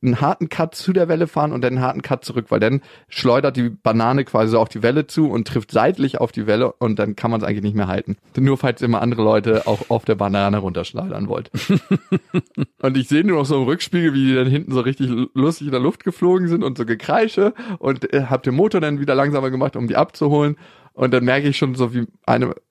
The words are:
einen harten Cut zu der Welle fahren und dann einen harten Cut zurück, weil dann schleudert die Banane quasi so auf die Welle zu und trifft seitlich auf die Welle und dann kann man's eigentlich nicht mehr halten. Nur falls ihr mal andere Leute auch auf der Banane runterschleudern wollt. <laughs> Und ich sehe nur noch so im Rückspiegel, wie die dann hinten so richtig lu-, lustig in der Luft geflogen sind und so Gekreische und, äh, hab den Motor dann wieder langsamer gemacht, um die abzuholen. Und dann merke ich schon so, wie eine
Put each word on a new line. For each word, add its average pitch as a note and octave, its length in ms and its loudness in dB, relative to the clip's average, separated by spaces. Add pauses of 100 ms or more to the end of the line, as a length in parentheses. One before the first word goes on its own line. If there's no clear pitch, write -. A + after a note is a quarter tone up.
einen B2 180 0
harten D#3 280 -2
Cut - 260 -4
zu - 180 -4
der F3+ 140 2
Welle E3+ 180 0
fahren D3+ 260 -2
und C3 100 -4
dann B2+ 160 0
einen B2+ 60 0
harten C3 200 -4
Cut C3 220 -4
zurück, A#2+ 240 -6
weil G#2+ 100 0
dann A#2+ 220 2 (260)
schleudert C3 500 0
die A#2+ 120 0
Banane A2+ 540 0
quasi A2 280 2
so A2+ 80 4
auf A2 100 2
die G#2+ 140 -10
Welle C#3 240 2
zu D#3 240 0
und A2 160 -2
trifft - 240 -4
seitlich C3+ 480 0
auf - 120 -2
die A2 140 -6
Welle A2 280 0
und A2 260 -2
dann G#2+ 160 -2
kann A#2 160 -4
man's A2 120 -2
eigentlich G2+ 200 -4
nicht G#2 120 -2
mehr G#2 120 0
halten. F#2 300 -4 (200)
Nur C3+ 220 2
falls B2+ 240 -2
ihr B2+ 40 0
mal A2+ 120 2
andere A#2 240 0
Leute A2 420 2
auch - 240 -2
auf A#2 160 0
der A#2+ 80 2
Banane G2+ 460 0
runterschleudern F#2+ 680 -6
wollt. - 280 -6
<laughs> - 40 -6 (1200)
Und C3+ 160 0
ich B2+ 100 -2
sehe D3+ 180 2
nur F#3 140 2
noch C#3 60 0
so C#3+ 120 0
im C3+ 60 2
Rückspiegel, E3 500 0
wie C3+ 140 2
die C3 80 4
dann B2+ 120 2
hinten C3+ 260 0
so B2+ 80 0
richtig C3+ 280 -2
lu-, A#2+ 240 -2
lustig D3 340 0
in C#3 40 -6
der C3 80 0
Luft C#3+ 240 -2
geflogen F3+ 460 0
sind E3+ 140 0
und C3 140 -4
so A#2 80 -2
Gekreische G3 680 0 (260)
und, C3+ 340 -2
äh, C#3 120 2
hab B2+ 180 -2
den C3 100 -2
Motor F#3+ 280 2
dann D3 180 -2
wieder C#3 160 0
langsamer C#3 340 0
gemacht, C3 260 -2
um A#2+ 120 -4
die A#2 80 -2
abzuholen. D3 600 0 (360)
Und B2+ 200 0
dann B2+ 120 4
merke C#3 220 2
ich C#3 100 0
schon C3+ 160 -2
so, B2 220 -2
wie A#2+ 100 -2 (220)
eine A#2+ 260 0 (180)